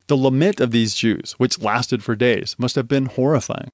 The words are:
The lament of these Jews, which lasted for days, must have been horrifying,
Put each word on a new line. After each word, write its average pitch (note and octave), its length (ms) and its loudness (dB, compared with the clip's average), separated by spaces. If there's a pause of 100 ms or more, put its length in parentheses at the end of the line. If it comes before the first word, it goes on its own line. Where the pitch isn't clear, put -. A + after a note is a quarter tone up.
The C#3+ 100 2
lament C3+ 420 2
of B2+ 120 2
these A2+ 240 2
Jews, - 420 -2
which - 240 0
lasted A2 420 -2
for A#2 140 -2
days, G#2+ 420 0
must B2 180 -2
have B2 120 -2
been C3+ 180 0
horrifying, C3 680 -2